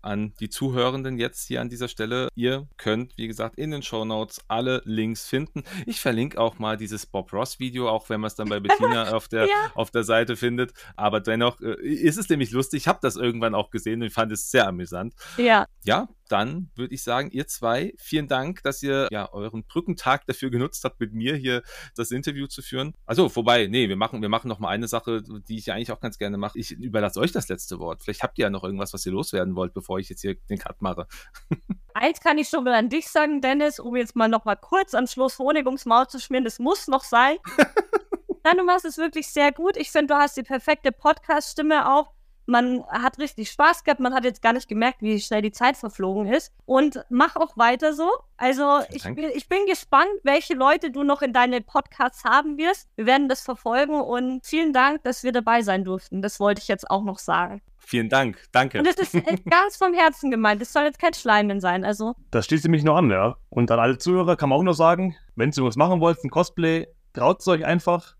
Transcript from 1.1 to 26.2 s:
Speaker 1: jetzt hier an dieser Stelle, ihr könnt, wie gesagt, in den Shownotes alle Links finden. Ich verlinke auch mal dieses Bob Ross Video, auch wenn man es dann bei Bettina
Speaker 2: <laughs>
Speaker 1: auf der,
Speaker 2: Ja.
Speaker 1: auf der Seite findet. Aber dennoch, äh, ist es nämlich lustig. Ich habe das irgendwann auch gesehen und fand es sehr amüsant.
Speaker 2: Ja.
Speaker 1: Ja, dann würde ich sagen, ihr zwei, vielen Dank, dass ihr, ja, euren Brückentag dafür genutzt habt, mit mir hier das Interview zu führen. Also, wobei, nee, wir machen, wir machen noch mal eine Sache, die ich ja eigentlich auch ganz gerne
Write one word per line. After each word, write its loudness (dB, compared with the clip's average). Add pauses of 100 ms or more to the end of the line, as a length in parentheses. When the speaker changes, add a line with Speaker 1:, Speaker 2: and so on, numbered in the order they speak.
Speaker 1:
jetzt -6
hier -6
an -8
dieser -10
Stelle, -4
ihr -2 (100)
könnt, -4
wie -8
gesagt, -8
in -6
den -10
Shownotes -6
alle -2
Links -4
finden. -6 (220)
Ich -8
verlinke -2
auch 0
mal -4
dieses -10
Bob -8
Ross -6
Video, -4
auch -2
wenn -4
man -4
es -12
dann -6
bei -2
Bettina 2
Speaker 2:
<laughs> -2
Speaker 1:
auf -4
der, 0
Speaker 2:
Ja. 0
Speaker 1:
auf -4
der 0
Seite 2
findet. -2 (240)
Aber 0
dennoch, 0
äh, -6 (100)
ist 2
es -6
nämlich 0
lustig. -4
Ich -2
habe 2
das 0
irgendwann -2
auch -2
gesehen -4
und -4
fand -2
es -8
sehr 4
amüsant. -8 (240)
Speaker 2:
Ja. 4 (160)
Speaker 1:
Ja, 0 (200)
dann -2
würde -8
ich -12
sagen, -2
ihr -6
zwei, -2
vielen -4
Dank, -4
dass -4
ihr, -2
ja, -8
euren -10
Brückentag -2
dafür -6
genutzt -4
habt, -6
mit -6
mir -4
hier -4 (340)
das -6
Interview -6
zu -14
führen. -8 (120)
Also, 2
wobei, 4
nee, 0
wir -2
machen, -2
wir -4
machen -2
noch -8
mal -6
eine -4
Sache, -4 (280)
die -8
ich -12
ja -6
eigentlich -8
auch -10
ganz -10
gerne -6